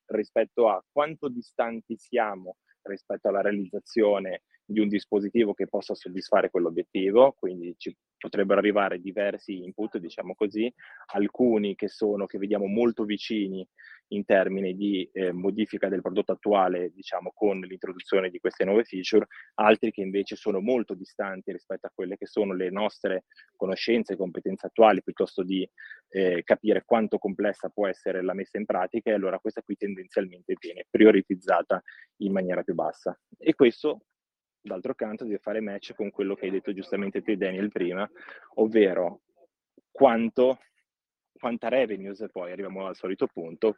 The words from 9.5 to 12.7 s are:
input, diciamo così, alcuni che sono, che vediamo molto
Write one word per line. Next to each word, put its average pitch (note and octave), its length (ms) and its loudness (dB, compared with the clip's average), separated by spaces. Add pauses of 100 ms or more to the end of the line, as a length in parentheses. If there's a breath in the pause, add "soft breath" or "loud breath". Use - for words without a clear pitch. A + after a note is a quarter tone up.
input, G#2 340 -8
diciamo F2 380 -10
così, G#2+ 340 -2 (440 loud breath)
alcuni G#2 640 2
che G#2 120 -4
sono, G#2 380 -2
che G#2 120 -10
vediamo G2+ 280 -2
molto A2+ 400 2